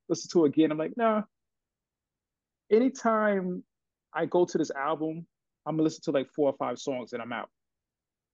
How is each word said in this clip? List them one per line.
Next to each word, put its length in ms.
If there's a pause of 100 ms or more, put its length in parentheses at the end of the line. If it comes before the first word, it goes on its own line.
listen 220
to 140
it 40
again. 220
I'm 60
like, 200
"Nah." 260 (1500)
Anytime 920 (500)
I 120
go 200
to 120
this 140
album, 540 (400)
I'm 100
gonna 80
listen 220
to, 60
like, 180
four 200
or 80
five 220
songs 340
and 80
I'm 120
out. 160 (840)